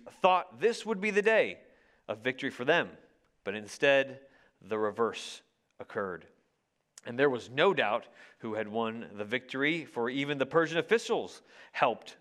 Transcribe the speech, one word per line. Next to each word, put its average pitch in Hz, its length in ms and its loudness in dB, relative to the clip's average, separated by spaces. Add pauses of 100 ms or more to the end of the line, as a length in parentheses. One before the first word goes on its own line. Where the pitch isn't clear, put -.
(200)
thought 180 400 2
this 220 240 0
would 208 160 -4
be 214 100 0
the 202 120 2
day 190 380 2 (460)
of 107 120 -6
victory 127 320 -4
for - 140 -8
them, 139 260 2 (540)
but 98 100 -4
instead, 131 640 2 (400)
the 104 180 -4
reverse 107 640 -2 (380)
occurred. 98 460 -6 (800)
And 120 120 -4
there 143 120 6
was 113 180 -4
no 147 240 4
doubt 117 360 0 (300)
who 113 160 -6
had 107 140 -4
won 110 460 -4
the 104 100 -8
victory, 135 600 -2
for 120 260 -4
even 139 280 -2
the 175 80 0
Persian 160 320 2
officials 165 640 0 (300)
helped - 480 0